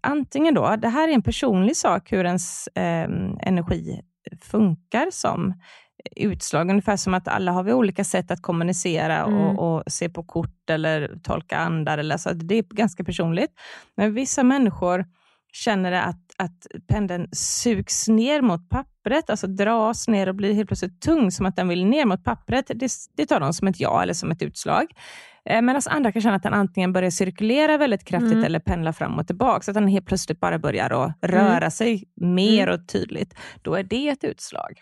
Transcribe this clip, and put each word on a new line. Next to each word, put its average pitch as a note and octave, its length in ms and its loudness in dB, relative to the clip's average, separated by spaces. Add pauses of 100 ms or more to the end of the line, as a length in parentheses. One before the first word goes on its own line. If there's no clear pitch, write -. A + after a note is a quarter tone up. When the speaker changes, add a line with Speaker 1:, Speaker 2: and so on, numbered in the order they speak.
Speaker 1:
antingen C#4+ 520 2
då, E3 220 2
det A3+ 120 0
här D4+ 200 2
är D#4+ 40 2
en C4 100 4
personlig A3+ 540 2
sak - 360 0
hur F#3+ 120 2
ens, F3+ 500 -4
ehm, F3+ 680 -2
energi E3+ 580 -2 (420)
funkar G#3+ 680 0
som - 440 -2 (640)
utslag, F3+ 540 -2
ungefär G3+ 260 2
som F#3+ 180 -2
att F#3 140 -2
alla F3+ 240 0
har F#3 100 0
vi G3+ 100 -2
olika G3+ 320 2
sätt F3+ 260 -2
att F3 120 -6
kommunicera E3 840 0
och, G#3 80 0
Speaker 2:
Mm. G3 260 2
Speaker 1:
och E3 280 0
se E3+ 240 -4
på E3+ 140 -10
kort - 460 -6
eller D#3 520 -2
tolka - 360 -4
andar, D#3 400 -2
eller D3+ 180 -2
så, F3 160 -4
det E3+ 220 -4
är A3+ 80 2
ganska G#3 420 -2
personligt. F3 460 -2 (460)
Men G#3 180 2
vissa C4 280 -2
människor G3 640 2 (480)
känner F#3 400 0
att, F3+ 280 -2 (180)
att F3+ 280 -8 (220)
pendeln F3+ 440 -2
sugs - 760 -2
ner A#3 320 4
mot F3+ 280 0
pappret, C4+ 640 -2
alltså G#3 160 -4
dras A3 600 0
ner G3 200 2
och F#3+ 60 -2
blir G3 200 0
helt G#3 140 0
plötsligt - 320 -6
tung, D4 300 4
som F#3 160 0
att F#3 100 -2
den F#3 120 0
vill F3+ 180 2
ner C#4 180 4
mot F#3+ 200 0
pappret. - 500 -2
Det, A#3 160 -2 (260)
det - 100 0
tar B3+ 140 2
de D3 120 0
som G3 160 0
ett - 120 -2
ja - 220 2
eller E3+ 120 0
som D#3+ 160 -4
ett E3 120 -4
utslag. - 440 0 (580)
Eh, A3+ 180 2
medan B3+ 280 2
andra C4 220 2
kan A3 100 -2
känna G#3+ 140 4
att F3+ 60 -2
den - 120 0
antingen F#3+ 380 0
börjar F#3 180 2
cirkulera A3 680 2
väldigt B3+ 260 0
kraftigt A3+ 280 0
Speaker 2:
Mm. A3 120 4
Speaker 1:
eller E3 140 0
pendla E3 340 -2
fram - 260 -4
och E3 80 -4
tillbaka, A3 360 2
så - 80 -6
att G3 40 -2
den G#3 140 4
helt G3 180 2
plötsligt E3+ 340 -4
bara E3+ 180 0
börjar C#3+ 320 -2 (140)
att - 200 -4
Speaker 2:
Mm. F3 120 2
Speaker 1:
röra F#3 340 4
sig A3 340 0 (160)
mer F#3 480 4
Speaker 2:
Mm. F3+ 120 2
Speaker 1:
och F3 80 -20
tydligt. - 460 -6 (280)
Då D#3+ 120 -2
är F#3+ 80 0
det A#3+ 260 -4
ett C#4 160 -4
utslag. - 580 -8